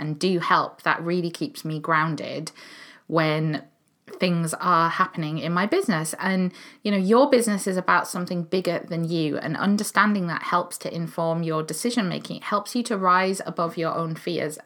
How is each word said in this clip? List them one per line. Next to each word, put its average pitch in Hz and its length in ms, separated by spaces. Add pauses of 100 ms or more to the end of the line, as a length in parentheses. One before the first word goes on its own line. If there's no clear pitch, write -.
and 151 180
do 180 220
help - 420
that 160 180
really 170 300
keeps - 340
me 156 140
grounded 156 720 (560)
when 156 560 (560)
things 170 360
are 170 360
happening 160 480
in 165 140
my 180 120
business. 208 540
And, 185 340 (300)
you 208 80
know, 202 80
your 226 320
business 208 380
is 185 80
about 180 320
something 175 340
bigger 180 380
than 165 280
you, 156 300
and 156 180
understanding 202 680
that 165 160
helps - 360
to - 140
inform 165 520
your 160 180
decision 202 460
making. 156 300
It - 40
helps - 320
you 247 80
to 226 140
rise 190 500
above 170 300
your 160 180
own 165 220
fears 151 500